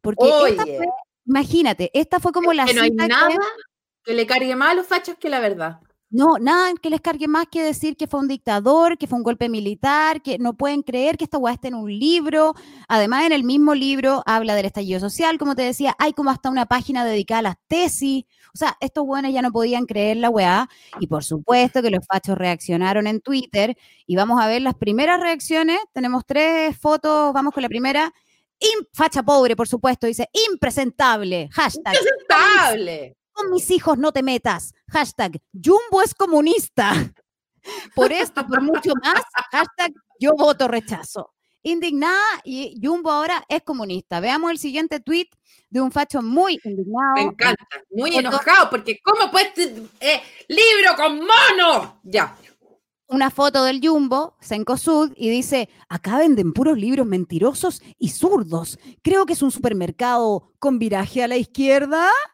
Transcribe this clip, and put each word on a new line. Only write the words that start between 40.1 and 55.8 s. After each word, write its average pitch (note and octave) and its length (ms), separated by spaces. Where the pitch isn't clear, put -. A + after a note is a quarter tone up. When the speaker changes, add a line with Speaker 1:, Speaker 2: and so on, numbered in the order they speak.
Speaker 1:
yo C#4+ 160
voto C#4+ 320
rechazo. A3 640
Indignada E4+ 580
y B3+ 360
Jumbo D#4+ 300
ahora D#4 380
es D4 140
comunista. F#3+ 580
Veamos D#4 300
el E4 80
siguiente D4 420
tweet E4+ 260
de B3+ 120
un C4 100
facho C#4+ 300
muy D#4 420
indignado. A3 520
Speaker 2:
Me C4+ 80
encanta, A#3+ 420
muy C4 200
Speaker 1:
Foto D#4+ 100
Speaker 2:
enojado, C#4 480
porque A3 340
¿cómo G#4+ 280
puede G4 220
ser, A#3 300
eh, C#4+ 220
libro G4 480
con D4 240
mono? F#4 840
Ya. F#3 340
Speaker 1:
Una C4+ 220
foto C#4 340
del C4 220
Jumbo, D4 560
Cencosud, C4+ 760
y A3+ 140
dice, B3 400